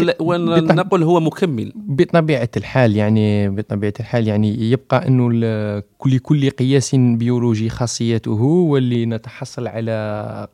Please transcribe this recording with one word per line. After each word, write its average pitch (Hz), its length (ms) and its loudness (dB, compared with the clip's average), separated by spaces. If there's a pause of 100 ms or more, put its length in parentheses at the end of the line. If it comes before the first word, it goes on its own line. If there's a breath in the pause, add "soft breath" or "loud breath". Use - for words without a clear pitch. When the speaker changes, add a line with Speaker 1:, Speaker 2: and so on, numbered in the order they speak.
(200)
Speaker 1:
ولا، 170 400 0
Speaker 2:
بط- 160 100 2
Speaker 1:
ونقول 180 320 2
هو 170 180 4
مكمل. 147 560 -2
Speaker 2:
بطبيعة 139 800 0
الحال، 110 400 2
يعني 104 520 2
بطبيعة 104 520 -4
الحال، 113 280 -2
يعني 107 420 0
يبقى 131 380 0
أنه 123 240 2
ال-، 107 500 -2 (160)
كل، 131 200 0
كل 135 320 0
قياس 131 440 0
بيولوجي 117 720 2
خاصيته، 113 760 -2
واللي 135 640 2
نتحصل 117 600 -8
على 107 880 -6